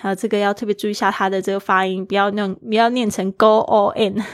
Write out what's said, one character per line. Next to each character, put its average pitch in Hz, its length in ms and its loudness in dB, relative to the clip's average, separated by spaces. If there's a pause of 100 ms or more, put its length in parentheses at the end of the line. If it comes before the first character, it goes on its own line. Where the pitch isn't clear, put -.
啊， 196 100 -2
这 208 140 -4
个 208 120 0
要 202 160 0
特 214 120 -8
别 208 80 0
注 214 140 -4
意 - 20 -2
一 208 40 -4
下 208 160 0
它 190 180 -2
的 190 120 0
这 196 120 -4
个 196 80 -2
发 190 260 0
音， 190 180 -4
不 196 100 -6
要 202 180 2
弄， 202 220 -4
不 - 200 -6
要 226 140 4
念 247 200 0
成 196 240 -2
go 220 280 6
all 208 340 2
in， 202 260 0 (140)